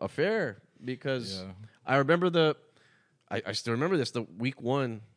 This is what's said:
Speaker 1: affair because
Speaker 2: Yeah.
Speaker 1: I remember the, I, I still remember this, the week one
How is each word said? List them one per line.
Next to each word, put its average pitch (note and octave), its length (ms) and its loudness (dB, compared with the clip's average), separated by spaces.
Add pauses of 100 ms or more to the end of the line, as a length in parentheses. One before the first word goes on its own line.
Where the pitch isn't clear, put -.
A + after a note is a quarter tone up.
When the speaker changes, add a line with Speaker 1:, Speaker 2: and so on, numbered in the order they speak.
Speaker 1:
affair D3+ 580 -2 (220)
because B2 600 -4
Speaker 2:
Yeah. F#2+ 80 -12 (340)
Speaker 1:
I C3+ 120 4
remember E3+ 320 4
the, D#3+ 260 4 (720)
I, G#2+ 180 -4
I G2 40 -4
still A2+ 220 -2
remember D#3+ 240 0
this, B2+ 140 0
the A#2+ 120 -2
week A#2+ 380 -6
one A#2+ 400 -2 (160)